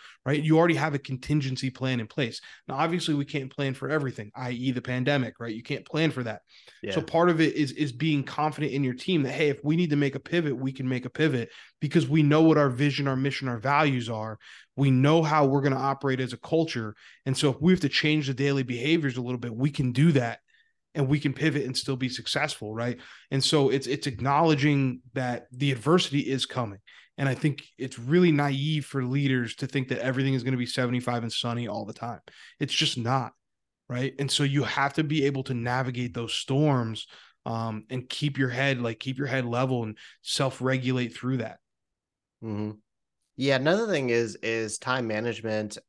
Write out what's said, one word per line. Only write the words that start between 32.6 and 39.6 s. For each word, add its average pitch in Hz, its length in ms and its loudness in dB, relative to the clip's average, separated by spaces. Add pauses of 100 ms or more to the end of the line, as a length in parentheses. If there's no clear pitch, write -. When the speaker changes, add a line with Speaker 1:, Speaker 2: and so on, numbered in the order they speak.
Speaker 1:
It's 143 140 -4
just - 240 0
not, 120 340 0 (560)
right? 127 300 -4
And 139 120 -2
so - 120 0
you 139 220 2
have 139 280 0
to 160 100 0
be 147 220 0
able 135 200 0
to 131 100 -4
navigate 120 580 -2
those 117 220 -6
storms, 135 720 0 (400)
um, 113 420 -6
and 127 180 -8
keep 143 300 -4
your 131 140 0
head, 127 320 0
like, 113 180 -4
keep 131 160 -6
your 139 120 -4
head 127 180 -2
level 120 380 0